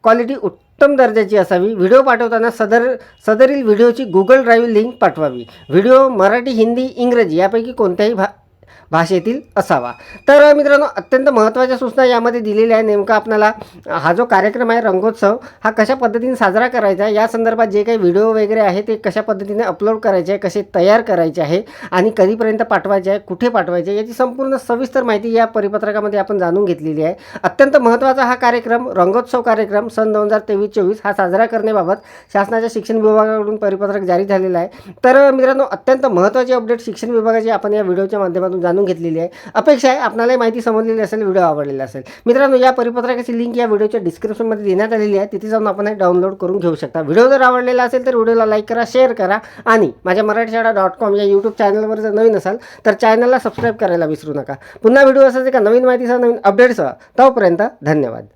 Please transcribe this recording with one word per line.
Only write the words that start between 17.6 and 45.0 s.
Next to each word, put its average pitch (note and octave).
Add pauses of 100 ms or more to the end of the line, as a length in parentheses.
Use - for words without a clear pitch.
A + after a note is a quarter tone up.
जे G#3
काही A3+
व्हिडिओ G3
वगैरे A3
आहे F#3+
ते A3
कशा G#3+
पद्धतीने G#3
अपलोड G#3+
करायचे G3
आहे, G3
कसे G3+ (120)
तयार G3+
करायचे E3+
आहे E3+ (280)
आणि F#3
कधीपर्यंत A3
पाठवायचे G3
आहे, G3+
कुठे G3
पाठवायचे F3
आहे, G#3
याची A3+
संपूर्ण C4 (120)
सविस्तर B3+
माहिती A3+
या A3+
परिपत्रकामध्ये G#3
आपण G3
जाणून F3+
घेतलेली D#3
आहे. E3+ (280)
अत्यंत C#4
महत्त्वाचा B3+
हा B3
कार्यक्रम, A#3+
रंगोत्सव A#3
कार्यक्रम G#3
सन A3
दोन G#3+
हजार G#3+
तेवीस G3+
चोवीस G#3
हा G#3
साजरा G3
करण्याबाबत G#3+ (380)
शासनाच्या A3+
शिक्षण A3+
विभागाकडून G#3+
परिपत्रक G3+
जारी F3+
झालेलं F#3+
आहे. F3 (360)
तर C4+
मित्रांनो, C4
अत्यंत C4
महत्त्वाचे A3
अपडेट A#3
शिक्षण A3+
विभागाचे A3+
आपण G#3
या G#3
व्हिडिओच्या F#3+
माध्यमातून F3+
जाणून F3
घेतलेली E3
आहे. E3+ (260)
अपेक्षा B3+
आहे C4+
आपणालाही A#3
माहिती A#3
समजलेली A3+
असेल, G#3+
व्हिडिओ F#3+
आवडलेला C#3+
असेल. B2+ (240)
मित्रांनो, C4
या B3+
परिपत्रकाची A#3+
लिंक A#3+
या A#3+
व्हिडिओच्या G#3+
डिस्क्रिप्शनमध्ये G#3
देण्यात G3+
आलेली G#3